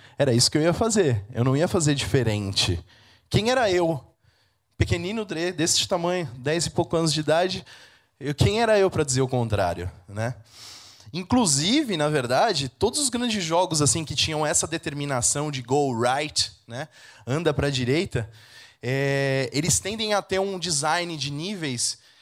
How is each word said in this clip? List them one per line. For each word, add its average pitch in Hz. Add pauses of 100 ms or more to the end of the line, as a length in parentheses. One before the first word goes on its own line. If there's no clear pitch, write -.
(180)
era 139
isso 120
que 156
eu 151
ia 170
fazer. 180 (100)
Eu 117
não 131
ia 170
fazer 151
diferente. 104 (460)
Quem 202
era 254
eu? 165 (720)
Pequenino 196
Dre, 175
desse 156
tamanho, 175
dez 156
e -
pouco 170
anos 160
de 156
idade, 175 (540)
eu, 143
quem 208
era 220
eu 190
pra 156
dizer 131
o 131
contrário, 98 (160)
né? 110 (760)
Inclusive, 190
na 151
verdade, 147
todos 247
os 277
grandes 226
jogos 165
assim 156
que 147
tinham 151
essa 165
determinação 143
de 135
go 131
right, 135 (160)
né, 127 (380)
anda 151
pra 139
direita, 127 (520)
é, 135
eles 151
tendem 214
a 196
ter 190
um 196
design 165
de 143
níveis 156 (220)